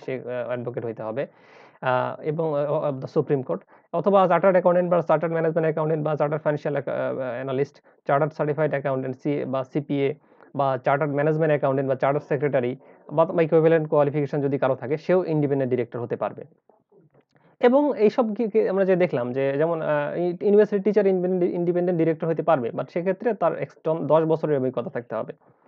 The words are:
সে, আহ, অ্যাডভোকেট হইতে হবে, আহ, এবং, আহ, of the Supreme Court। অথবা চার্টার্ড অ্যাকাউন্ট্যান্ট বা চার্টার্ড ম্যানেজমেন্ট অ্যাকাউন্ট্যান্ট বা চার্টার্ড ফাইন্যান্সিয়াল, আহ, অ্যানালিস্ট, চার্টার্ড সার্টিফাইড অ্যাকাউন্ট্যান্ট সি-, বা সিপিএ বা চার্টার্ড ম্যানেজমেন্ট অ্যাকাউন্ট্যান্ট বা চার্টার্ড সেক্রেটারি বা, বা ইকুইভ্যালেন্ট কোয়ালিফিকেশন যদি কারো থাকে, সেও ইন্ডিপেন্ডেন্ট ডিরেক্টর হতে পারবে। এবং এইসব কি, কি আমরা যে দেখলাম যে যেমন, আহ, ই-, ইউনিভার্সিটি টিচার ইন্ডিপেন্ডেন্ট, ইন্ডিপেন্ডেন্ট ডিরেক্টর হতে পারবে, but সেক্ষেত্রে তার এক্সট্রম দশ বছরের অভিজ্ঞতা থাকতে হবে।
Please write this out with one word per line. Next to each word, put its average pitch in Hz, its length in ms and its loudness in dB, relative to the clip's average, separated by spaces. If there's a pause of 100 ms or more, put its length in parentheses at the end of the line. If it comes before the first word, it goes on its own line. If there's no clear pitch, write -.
সে, 131 80 -6
আহ, 123 320 -8
অ্যাডভোকেট 123 380 -6
হইতে 113 180 -8
হবে, 117 240 -4 (540)
আহ, 127 400 -2
এবং, 156 340 -4
আহ, 147 360 -2
of 131 140 -8
the - 140 -2
Supreme 135 280 0
Court। 180 140 -6 (320)
অথবা 190 360 4
চার্টার্ড 180 260 4
অ্যাকাউন্ট্যান্ট 180 360 4
বা 175 120 2
চার্টার্ড 160 300 0
ম্যানেজমেন্ট 165 320 0
অ্যাকাউন্ট্যান্ট 156 400 0
বা 156 120 -2
চার্টার্ড 147 280 -2
ফাইন্যান্সিয়াল, 151 320 -2
আহ, 131 420 -4
অ্যানালিস্ট, 131 640 -4 (240)
চার্টার্ড 151 260 2
সার্টিফাইড 151 380 -2
অ্যাকাউন্ট্যান্ট 131 480 -4
সি-, 143 280 -2
বা 131 180 -4
সিপিএ 143 500 -2 (400)
বা 135 300 0
চার্টার্ড 143 300 0
ম্যানেজমেন্ট 156 360 2
অ্যাকাউন্ট্যান্ট 139 380 0
বা 135 60 0
চার্টার্ড 143 320 0
সেক্রেটারি 131 500 -2 (360)
বা, 160 120 2
বা 170 180 0
ইকুইভ্যালেন্ট 160 460 4
কোয়ালিফিকেশন 147 520 0
যদি 139 180 0
কারো 131 160 0
থাকে, 127 220 -4
সেও 180 280 0
ইন্ডিপেন্ডেন্ট 143 460 0
ডিরেক্টর 120 300 -2
হতে 120 160 -6
পারবে। - 280 -6 (1160)
এবং 262 380 4
এইসব 214 360 2
কি, 226 140 -2
কি 208 200 2
আমরা 190 160 2
যে 185 120 4
দেখলাম 131 360 0
যে 135 260 0
যেমন, 160 240 0
আহ, 147 340 -2
ই-, 175 240 -2
ইউনিভার্সিটি 208 420 4
টিচার 202 240 2
ইন্ডিপেন্ডেন্ট, 185 480 0
ইন্ডিপেন্ডেন্ট 175 440 0
ডিরেক্টর 160 280 0
হতে 160 160 -2
পারবে, 139 280 0
but 131 220 -6
সেক্ষেত্রে 190 420 -2
তার 170 240 0
এক্সট্রম 160 480 -4
দশ 156 160 4
বছরের 151 360 0
অভিজ্ঞতা 127 320 -4
থাকতে 120 240 -10
হবে। 110 180 -8 (360)